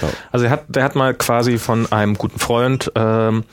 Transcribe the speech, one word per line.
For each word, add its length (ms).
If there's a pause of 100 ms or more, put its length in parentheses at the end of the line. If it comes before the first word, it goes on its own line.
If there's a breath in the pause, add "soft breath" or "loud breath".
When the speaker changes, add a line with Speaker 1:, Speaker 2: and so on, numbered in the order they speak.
Speaker 1:
Ja. 80 (240 loud breath)
Speaker 2:
Also 100
er 80
hat, 160
der 160
hat 140
mal 160
quasi 440
von 320
einem 280
guten 220
Freund... 560
Ähm, 580